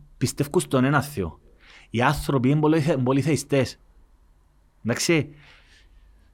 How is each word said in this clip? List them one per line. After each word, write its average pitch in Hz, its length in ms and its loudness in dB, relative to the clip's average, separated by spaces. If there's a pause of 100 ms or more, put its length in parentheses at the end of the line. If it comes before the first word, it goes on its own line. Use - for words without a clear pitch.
(180)
πιστεύουν 139 420 -2
στον 131 240 0
ένα 143 180 2
Θεό. 92 360 -8 (520)
Οι 113 120 -2
άνθρωποι 135 480 0
είναι 151 100 2
πολυθε-, 151 440 2
πολυθεϊστές. 135 760 0 (1040)
Εντάξει. 131 440 0 (1040)